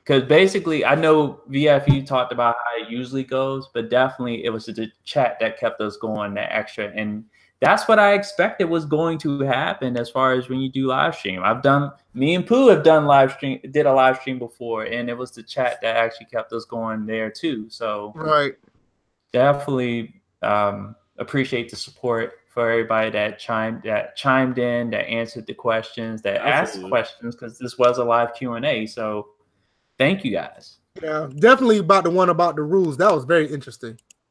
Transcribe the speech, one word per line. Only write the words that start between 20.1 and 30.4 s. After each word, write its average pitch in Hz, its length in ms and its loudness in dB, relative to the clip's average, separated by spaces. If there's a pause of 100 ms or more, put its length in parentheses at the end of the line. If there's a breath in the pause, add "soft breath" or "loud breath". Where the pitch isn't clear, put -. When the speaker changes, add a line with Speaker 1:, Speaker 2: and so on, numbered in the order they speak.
Speaker 1:
um, 104 540 -2 (220)
appreciate 127 520 -4
the - 60 -16
support 117 580 -6 (140)
for 117 240 0
everybody 113 400 0
that 107 280 -2
chimed, 113 440 -4
that 107 320 -4
chimed 131 420 2
in, 120 340 -2
that 104 160 -4
answered 117 380 -6
the 120 80 -12
questions, 113 680 -4
that 101 140 -2
asked 127 380 0
Speaker 3:
Absolutely. - 160 -12
Speaker 1:
questions, 117 440 -4
'cause 113 240 -16
this 123 180 -10
was 123 220 4
a 123 40 0
live 117 300 2
Q 123 200 -8
and 117 120 -6
A. 120 220 -2
So 107 400 -6 (720)
thank 180 260 2
you 120 60 -2
guys. - 460 -8 (240)